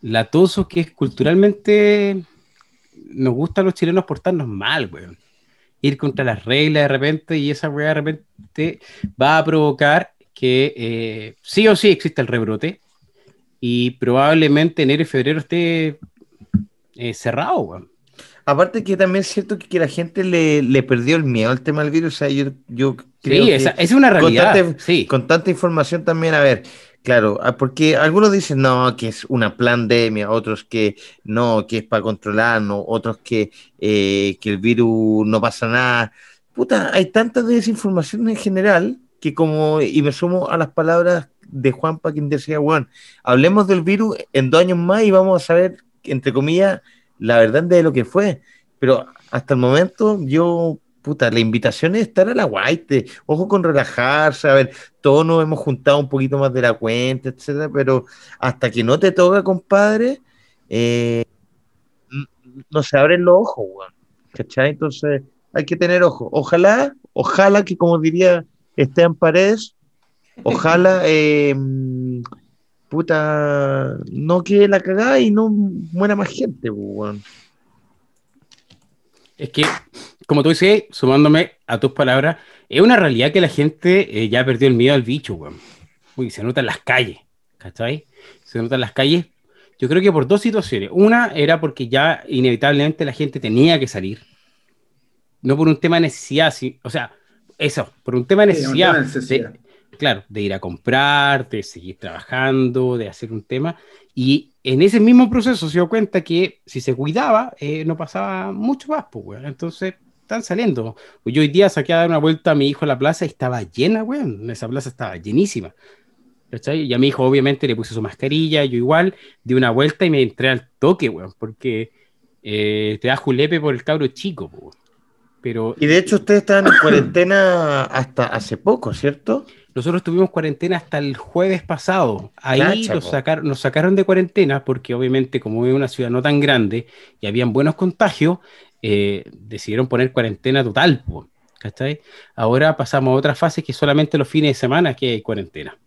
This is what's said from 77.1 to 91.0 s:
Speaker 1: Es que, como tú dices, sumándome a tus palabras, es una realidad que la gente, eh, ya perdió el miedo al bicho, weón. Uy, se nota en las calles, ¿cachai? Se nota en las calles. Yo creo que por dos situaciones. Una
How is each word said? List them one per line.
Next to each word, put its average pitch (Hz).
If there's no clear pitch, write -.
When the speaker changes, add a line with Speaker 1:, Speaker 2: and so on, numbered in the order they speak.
Speaker 1:
Es 135
que, 143
como 147
tú 151
dices, 196
sumándome 151
a 117
tus 131
palabras, 135
es 139
una 240
realidad 147
que 190
la 170
gente, 156
eh, 113
ya 120
perdió 131
el 131
miedo 123
al 135
bicho, 120
weón. 80
Uy, 127
se -
nota 123
en 123
las 107
calles, 127
¿cachai? 120
Se -
nota 117
en 127
las 107
calles. 156
Yo 131
creo 160
que 196
por 156
dos 202
situaciones. 202
Una 220